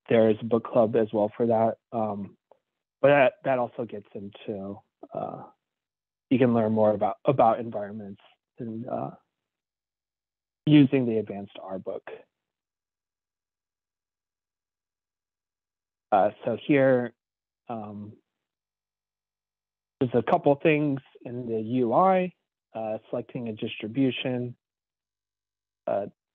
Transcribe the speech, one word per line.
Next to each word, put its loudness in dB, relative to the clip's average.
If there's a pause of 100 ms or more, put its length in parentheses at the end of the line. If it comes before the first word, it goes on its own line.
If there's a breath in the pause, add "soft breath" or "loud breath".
there 4
is 2
a -10
book -2
club 0
as 0
well 0
for -2
that. 0 (160)
Um, -6 (640)
but 4
that, 6 (120)
that 0
also -6
gets -12
into, -12 (320)
uh, -10 (880)
you 4
can 4
learn 2
more 4
about, -2 (100)
about 4
environments -10 (380)
and, -10
uh, -6 (1600)
using 6
the 0
advanced -8
R -10
book. -10 (4000)
Uh, 4 (160)
so -2 (100)
here, 4 (560)
um, -12 (1900)
there's -2
a 4
couple 4
things 2 (260)
in -10
the -4
U 0
I, 4 (440)
uh, -6 (100)
selecting -8
a -8
distribution, -4 (1300)
uh, -4 (300)